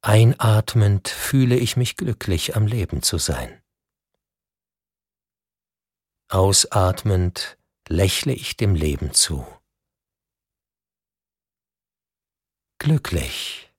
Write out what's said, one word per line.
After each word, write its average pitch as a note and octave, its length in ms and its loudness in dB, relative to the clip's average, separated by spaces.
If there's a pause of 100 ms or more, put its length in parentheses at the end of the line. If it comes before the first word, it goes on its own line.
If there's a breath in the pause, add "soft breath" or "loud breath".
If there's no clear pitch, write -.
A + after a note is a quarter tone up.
Einatmend G#2+ 1000 4
fühle B2+ 480 0
ich A#2+ 220 0
mich B2 180 -2
glücklich, G#2+ 640 -4
am G#2+ 100 2
Leben G#2+ 340 -4
zu - 160 -2
sein. - 460 -6 (2750)
Ausatmend F#2+ 1300 0 (300)
lächle F#2+ 460 0
ich - 240 -8
dem G2+ 180 2
Leben D2+ 380 -2
zu. - 340 -2 (3250)
Glücklich. - 1000 -4